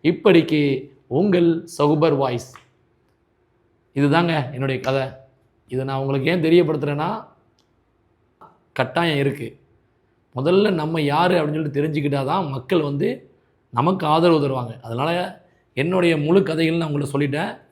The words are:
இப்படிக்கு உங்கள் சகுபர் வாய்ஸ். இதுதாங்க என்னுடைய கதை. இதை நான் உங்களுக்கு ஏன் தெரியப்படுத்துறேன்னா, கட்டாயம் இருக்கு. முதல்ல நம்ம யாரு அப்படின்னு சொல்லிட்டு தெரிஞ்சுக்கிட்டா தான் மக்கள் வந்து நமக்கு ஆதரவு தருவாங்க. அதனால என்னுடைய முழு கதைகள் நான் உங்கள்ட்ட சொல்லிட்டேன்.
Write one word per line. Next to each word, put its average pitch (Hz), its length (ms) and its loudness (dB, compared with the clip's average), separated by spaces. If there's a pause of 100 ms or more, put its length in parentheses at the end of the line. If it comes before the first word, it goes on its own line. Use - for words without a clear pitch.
இப்படிக்கு 156 880 2 (160)
உங்கள் 170 580 2
சகுபர் 151 480 2
வாய்ஸ். 127 400 -4 (1400)
இதுதாங்க 147 600 2
என்னுடைய 131 280 -4
கதை. 131 260 -2 (600)
இதை 131 180 -6
நான் 135 140 -4
உங்களுக்கு 135 320 -2
ஏன் 180 100 0
தெரியப்படுத்துறேன்னா, 160 880 0 (1500)
கட்டாயம் 139 440 -2
இருக்கு. 139 420 -4 (760)
முதல்ல 185 360 2
நம்ம 160 300 -2
யாரு 160 340 2
அப்படின்னு 151 360 -2
சொல்லிட்டு 143 120 -2
தெரிஞ்சுக்கிட்டா 143 420 -2
தான் 165 240 -2
மக்கள் 135 320 -2
வந்து 151 500 -4 (380)
நமக்கு 160 360 0
ஆதரவு 156 420 4
தருவாங்க. 120 340 -6
அதனால 165 600 -4 (320)
என்னுடைய 170 440 0
முழு 165 260 2
கதைகள் 165 340 0
நான் 156 160 -2
உங்கள்ட்ட 143 200 -2
சொல்லிட்டேன். 147 440 -2 (140)